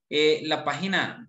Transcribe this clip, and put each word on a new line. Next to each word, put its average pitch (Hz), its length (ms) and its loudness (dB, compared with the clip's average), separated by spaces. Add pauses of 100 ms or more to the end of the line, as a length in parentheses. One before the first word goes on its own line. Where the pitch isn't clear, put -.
Eh, 151 340 4
la 156 220 -2
página, 143 640 -2